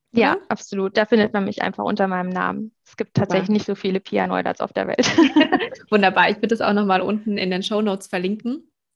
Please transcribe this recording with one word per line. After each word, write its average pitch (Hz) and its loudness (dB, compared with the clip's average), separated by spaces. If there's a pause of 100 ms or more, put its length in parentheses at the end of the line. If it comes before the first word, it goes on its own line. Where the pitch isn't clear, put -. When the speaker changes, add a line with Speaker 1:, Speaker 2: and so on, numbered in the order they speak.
(120)
Speaker 1:
Ja, 214 4
Speaker 2:
Oder? 202 -6
Speaker 1:
absolut. 196 -4
Da 214 4
findet 214 4
man 202 -2
mich 214 -6
einfach 208 -4
unter 202 0
meinem 185 -4
Namen. 185 -4 (120)
Es - -20
gibt - -8
tatsächlich 190 0
Speaker 2:
Super. 208 2
Speaker 1:
nicht 208 0
so 202 -4
viele 190 -4
Pia - -2
Neulatz - -2
auf - -4
der 95 -2
Welt. - 0
Speaker 2:
<laughs> 311 2
Wunderbar. 185 4
Ich 202 -2
würde 220 0
es 220 0
auch 208 2
nochmal 196 2
unten 208 -2
in 185 -2
den 180 -2
Shownotes 208 -2
verlinken. 214 -6 (260)